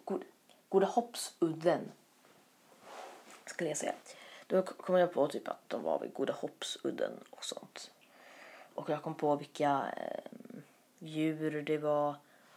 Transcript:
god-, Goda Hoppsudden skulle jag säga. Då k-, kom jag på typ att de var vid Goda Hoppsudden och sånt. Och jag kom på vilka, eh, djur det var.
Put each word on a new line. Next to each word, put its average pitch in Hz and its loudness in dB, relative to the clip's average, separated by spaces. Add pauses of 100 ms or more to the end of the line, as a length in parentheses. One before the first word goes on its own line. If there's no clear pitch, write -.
god-, - -2 (460)
Goda 196 6
Hoppsudden 160 0 (1500)
skulle - -4
jag 151 -2
säga. - -2 (540)
Då 185 6
k-, 185 -6
kom - 2
jag 175 6
på 139 6
typ - -4
att - -8
de - -4
var 78 2
vid - -4
Goda - 0
Hoppsudden - -4 (180)
och - -14
sånt. - -12 (840)
Och - -6
jag 151 0
kom 160 -4
på 147 4
vilka, 143 2 (120)
eh, 50 -6 (720)
djur 156 0
det 151 2
var. 147 2 (420)